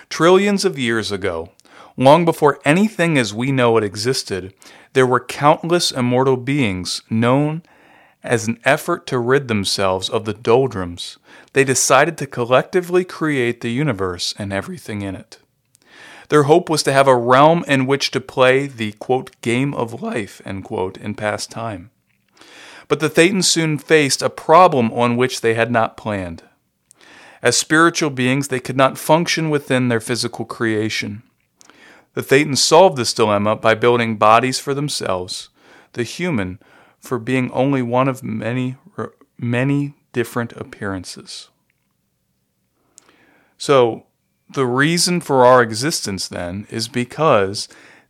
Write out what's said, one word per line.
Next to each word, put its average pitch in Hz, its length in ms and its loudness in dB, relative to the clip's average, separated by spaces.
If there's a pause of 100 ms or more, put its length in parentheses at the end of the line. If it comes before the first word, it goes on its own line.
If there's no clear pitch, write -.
(100)
Trillions 190 540 4
of 165 140 -2
years 113 320 -2
ago, 87 420 -6 (440)
long 143 280 6
before 160 400 2
anything 170 540 0
as 107 160 -2
we 127 180 -2
know 120 240 4
it 107 80 2
existed, 101 680 -6 (400)
there 131 120 4
were 123 140 2
countless 160 720 0
immortal 127 460 0
beings 117 720 -4
known 139 520 0 (600)
as 107 240 -2
an 117 180 -4
effort 156 440 -2
to 131 100 -2
rid 127 300 0
themselves 95 600 -2
of 107 160 -4
the 107 80 -6
doldrums. 98 840 -4 (340)
They 135 120 4
decided 139 540 2
to 139 80 -8
collectively 170 800 0
create 135 560 -2
the 117 120 -6
universe 98 640 -4
and 98 140 -8
everything 101 500 -8
in 95 140 -8
it. - 220 -20 (920)
Their 147 160 4
hope 170 260 4
was 156 140 2
to 147 80 0
have 135 160 4
a 131 80 8
realm 135 500 4
in 135 200 0
which 139 260 0
to 131 80 -2
play 131 480 2
the, 113 240 -6
quote, - 500 -6
game 131 320 -2
of 113 260 -6
life, 170 440 -8
end 95 200 -10
quote, 98 320 -6
in 107 180 -10
past 104 360 -6
time. 110 400 -12 (960)
But 147 140 -2
the 151 100 -2
Thetans 175 340 4
soon 156 340 0
faced 147 440 2
a 131 80 -2
problem 156 640 4
on 120 240 0
which 127 240 -2
they 113 140 2
had 117 160 0
not 113 260 0
planned. 92 460 -8 (1000)
As 123 140 2
spiritual 165 540 0
beings, 131 380 -2
they 127 120 -6
could - 160 -10
not 135 220 2
function 160 520 0
within 135 380 0
their 117 120 0
physical 117 440 -6
creation. 110 800 -4 (920)
The 135 80 -6
Thetans 139 360 2
solved 165 380 6
this 120 180 -2
dilemma 107 420 0
by 110 180 2
building 117 420 2
bodies 117 420 4
for 143 140 -6
themselves, 95 760 -6 (460)
the 120 100 -4
human, 117 540 -6 (420)
for - 180 -6
being 127 340 -4
only 135 300 -2
one 123 240 -2
of 131 160 -6
many, 123 540 -6 (600)
many 139 580 -2 (180)
different 117 400 -6
appearances. - 960 -12 (2000)
So, 127 480 2 (420)
the 135 180 -2
reason 165 540 0
for 131 240 2
our 127 160 8
existence, 110 680 -4
then, 92 420 -10
is 113 160 -8
because 120 840 0 (420)